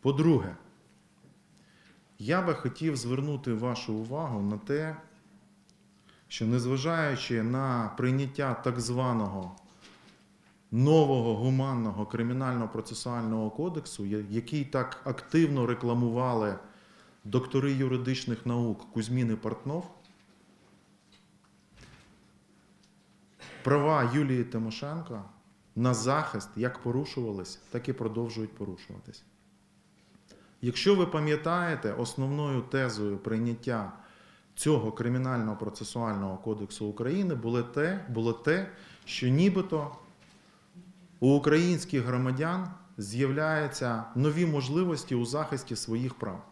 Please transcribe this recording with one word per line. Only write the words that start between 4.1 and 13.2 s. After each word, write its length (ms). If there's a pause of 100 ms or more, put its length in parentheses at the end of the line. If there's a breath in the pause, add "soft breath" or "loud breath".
на 160
те, 380 (1300 soft breath)
що 180
незважаючи 960
на 540
прийняття 580
так 260
званого 760 (1120 loud breath)
нового 680
гуманного 680
кримінально-процесуального 1500